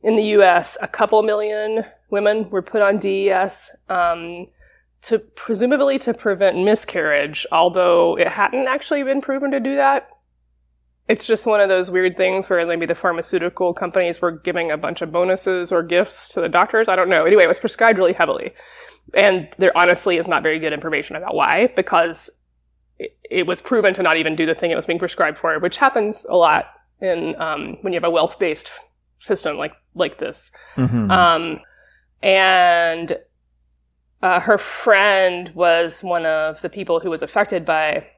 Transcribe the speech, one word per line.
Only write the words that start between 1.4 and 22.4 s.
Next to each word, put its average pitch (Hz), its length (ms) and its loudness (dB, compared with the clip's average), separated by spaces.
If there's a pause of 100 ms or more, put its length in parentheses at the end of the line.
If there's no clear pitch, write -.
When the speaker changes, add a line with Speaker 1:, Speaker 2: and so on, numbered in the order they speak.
Speaker 1:
women 208 400 0
were 190 100 -2
put 214 200 -2
on 202 180 2
D 196 280 -2
E - 40 4
S, 190 400 -4 (180)
um, 170 560 -4 (580)
to, 226 140 -2
presumably 254 840 -2
to 240 140 -4
prevent 196 440 0
miscarriage, 156 960 0
although 170 640 4
it 170 100 2
hadn't 254 400 0
actually 285 360 -4
been 269 180 -2
proven 277 300 -4
to 277 100 -2
do 269 160 -4
that. 277 320 2 (1000)
It's - 180 -2
just 226 220 -2
one 214 140 2
of 196 80 4
those 185 200 2
weird 185 280 0
things 190 320 -2
where 175 180 2
maybe 170 180 -2
the 170 80 -2
pharmaceutical 175 800 -2
companies 175 480 -2
were 175 80 0
giving 170 400 -4
a 151 80 -2
bunch 160 240 -6
of 160 100 -8
bonuses 180 600 -2
or 175 100 2
gifts 175 480 -2
to 185 120 -4
the 165 80 -2
doctors. 185 380 2
I 190 80 2
don't 180 140 0
know. 165 160 2
Anyway, 190 200 6
it - 20 2
was 170 100 2
prescribed 226 400 2
really 185 160 2
heavily. - 380 0 (640)
And 190 320 2 (100)
there 185 180 2
honestly 175 420 4
is 165 100 -4
not 151 160 0
very 160 160 0
good 156 120 -4
information 151 440 -6
about 165 180 -8
why, 185 420 2
because 170 540 -2 (680)